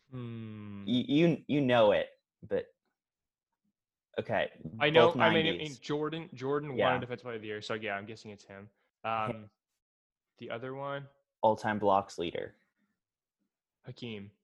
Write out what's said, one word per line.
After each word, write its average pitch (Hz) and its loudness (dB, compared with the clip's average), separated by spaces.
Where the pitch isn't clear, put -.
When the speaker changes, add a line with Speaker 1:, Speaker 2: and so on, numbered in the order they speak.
Speaker 1:
Hmm. 110 -10
Speaker 2:
You, 120 0
you, 151 6
you 147 2
know 120 6
it, 80 2
but - 0
okay. 101 0
Speaker 1:
I 151 4
know. 165 8
Speaker 2:
Both 170 -2
Speaker 1:
I 165 6
mean, 160 2
in 160 0
Speaker 2:
nineties. 151 -8
Speaker 1:
Jordan, 151 -4
Jordan 143 -4
won 127 -4
Speaker 2:
Yeah. 123 2
Speaker 1:
a - -4
Defensive 123 -8
Player 120 -8
of 110 -10
the 110 -12
Year, 107 -8
so 113 -6
yeah, 107 -4
I'm 101 -8
guessing 110 -14
it's 101 -20
him. 101 -18
Speaker 2:
Him. 110 -2
Speaker 1:
Um, 107 -4
the 117 -12
other 127 -8
one? 139 -8
Speaker 2:
All-time 107 2
blocks 98 2
leader. - -6
Speaker 1:
Hakeem. 110 -12